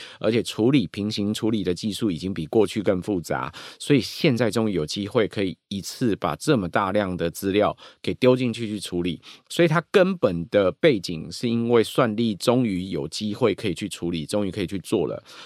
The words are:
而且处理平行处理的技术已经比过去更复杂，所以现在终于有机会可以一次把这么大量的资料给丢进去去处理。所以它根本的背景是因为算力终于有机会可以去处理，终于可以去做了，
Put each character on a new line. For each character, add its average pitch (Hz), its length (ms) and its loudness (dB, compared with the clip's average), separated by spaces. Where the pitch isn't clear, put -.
而 107 100 0
且 117 140 2
处 113 260 2
理 135 160 4
平 101 240 -4
行 104 240 -2
处 110 160 -2
理 107 140 0
的 90 100 0
技 104 180 -4
术 110 160 -2
已 87 80 -2
经 90 160 -6
比 82 140 -6
过 110 180 4
去 101 160 -2
更 92 220 0
复 101 180 -2
杂， 69 320 -4
所 - 160 4
以 123 40 4
现 127 360 0
在 117 120 2
终 110 220 0
于 101 40 -2
有 78 120 -2
机 98 220 -6
会 110 180 2
可 101 160 -4
以 95 240 -4
一 98 140 -8
次 107 340 -2
把 80 220 -2
这 151 200 0
么 95 120 -2
大 98 240 0
量 98 240 0
的 87 120 -2
资 98 220 -4
料 98 260 2
给 98 140 -4
丢 127 220 4
进 127 160 -2
去 117 160 -8
去 104 100 -6
处 87 240 -4
理。 87 180 -4
所 - 160 2
以 - 20 8
它 165 240 2
根 190 280 4
本 85 320 0
的 98 200 4
背 120 300 2
景 80 320 -8
是 - 160 -4
因 117 220 0
为 117 120 8
算 113 320 0
力 110 220 0
终 123 280 2
于 92 200 0
有 85 240 -6
机 107 260 -6
会 113 220 2
可 - 100 -6
以 90 80 -2
去 101 140 -6
处 87 240 -4
理， 82 120 -4
终 104 220 -2
于 92 60 -4
可 104 100 -4
以 87 60 -2
去 98 100 -6
做 85 300 0
了， 52 120 -8